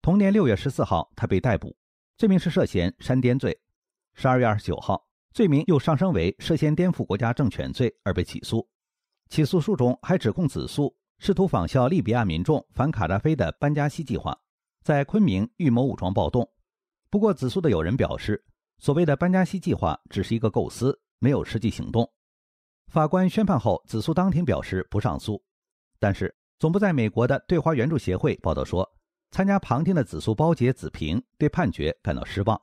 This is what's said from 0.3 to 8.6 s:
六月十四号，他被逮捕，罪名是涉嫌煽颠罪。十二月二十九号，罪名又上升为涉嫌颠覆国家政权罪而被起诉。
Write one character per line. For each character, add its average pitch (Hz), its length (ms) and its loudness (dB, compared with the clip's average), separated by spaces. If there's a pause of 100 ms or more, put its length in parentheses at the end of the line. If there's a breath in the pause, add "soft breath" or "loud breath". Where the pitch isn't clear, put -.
六 202 140 4
月 107 100 2
十 135 140 -4
四 101 120 -4
号， 92 320 -2
他 - 120 -6
被 95 120 2
逮 107 200 0
捕， - 180 -10 (400)
罪 226 100 2
名 190 120 6
是 175 100 0
涉 156 160 2
嫌 92 340 -2
煽 131 220 0
颠 123 180 2
罪。 90 160 -2 (600)
十 - 120 -4
二 127 120 4
月 123 80 2
二 107 100 2
十 101 80 -6
九 87 120 -4
号， - 300 -6 (280)
罪 220 120 2
名 147 200 4
又 160 120 4
上 160 160 2
升 185 200 0
为 87 240 0
涉 - 180 0
嫌 151 180 2
颠 175 160 2
覆 123 140 -4
国 - 100 -4
家 113 160 0
政 123 200 0
权 67 200 -8
罪 - 320 -2
而 95 120 -2
被 87 100 0
起 - 160 -10
诉。 - 260 -4 (600)